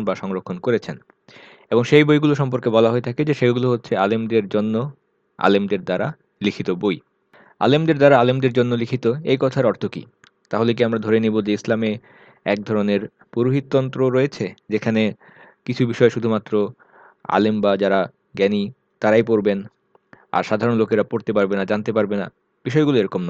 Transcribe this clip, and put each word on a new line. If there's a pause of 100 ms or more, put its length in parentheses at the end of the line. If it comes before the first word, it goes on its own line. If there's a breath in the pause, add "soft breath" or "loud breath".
বা
সংরক্ষণ
করেছেন। (720 loud breath)
এবং
সেই
বইগুলো
সম্পর্কে
বলা
হয়ে
থাকে
যে
সেগুলো
হচ্ছে
আলেমদের
জন্য, (640)
আলেমদের
দ্বারা (340)
লিখিত
বই। (640 soft breath)
আলেমদের
দ্বারা
আলেমদের
জন্য
লিখিত, (200)
এই
কথার
অর্থ
কী? (460)
তাহলে
কি
আমরা
ধরে
নিব
যে
ইসলামে (540 soft breath)
এক
ধরনের (300)
পুরোহিততন্ত্র (100)
রয়েছে, (260)
যেখানে (640 soft breath)
কিছু
বিষয়
শুধুমাত্র (760 soft breath)
আলেম
বা
যারা (340)
জ্ঞানী (400)
তারাই
পড়বেন, (760 soft breath)
আর
সাধারণ
লোকেরা
পড়তে
পারবে
না,
জানতে
পারবে
না? (380)
বিষয়গুলো
এরকম